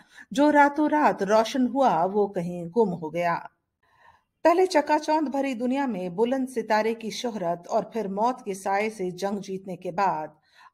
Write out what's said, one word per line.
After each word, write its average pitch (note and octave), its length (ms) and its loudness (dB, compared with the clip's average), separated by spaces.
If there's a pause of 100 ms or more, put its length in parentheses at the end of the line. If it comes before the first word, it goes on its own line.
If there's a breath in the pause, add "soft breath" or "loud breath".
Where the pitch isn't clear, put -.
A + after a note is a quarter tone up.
(320 loud breath)
जो D4 180 4
रातों D4 400 4
रात C4+ 320 2
रोशन A3 440 2
हुआ, G#3+ 380 2
वो G3+ 220 2
कहीं F3 440 -6
गुम A3 180 2
हो E3 220 -6
गया। E3+ 400 -2 (920 soft breath)
पहले E4+ 220 6
चकाचौंध D4+ 600 2
भरी C#4 260 -2
दुनिया B3+ 320 -2
में F3+ 300 -6
बुलंद B3+ 320 0
सितारे A3 460 0
की A3 160 -8
शोहरत F#3 600 -6
और G#3+ 240 -2
फिर G#3+ 140 -4
मौत A3 360 -2
के G3 100 -6
साए G3+ 360 -2
से F#3+ 200 -6
जंग G3 280 -4
जीतने F#3+ 380 -10
के F3+ 140 -10
बाद D#3+ 460 -2 (380 soft breath)